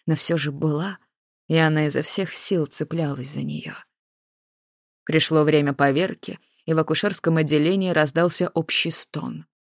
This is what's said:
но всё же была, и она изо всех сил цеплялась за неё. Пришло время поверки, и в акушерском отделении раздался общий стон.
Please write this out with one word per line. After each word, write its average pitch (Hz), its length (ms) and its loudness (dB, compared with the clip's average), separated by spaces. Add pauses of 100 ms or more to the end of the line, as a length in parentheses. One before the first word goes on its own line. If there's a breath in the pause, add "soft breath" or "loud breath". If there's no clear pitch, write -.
но 160 100 2
всё 170 220 0
же 143 140 -4
была, 156 460 -2 (500)
и 156 80 0
она 156 300 4
изо 135 160 0
всех 180 320 -4
сил 170 320 -2
цеплялась 143 640 -4
за 143 140 -6
неё. - 300 -8 (1300)
Пришло 156 400 2
время 147 300 4
поверки, 147 640 0 (260)
и 165 80 0
в 160 60 4
акушерском 165 580 0
отделении 160 540 2
раздался 165 600 2
общий - 360 -2
стон. 156 560 -8 (260)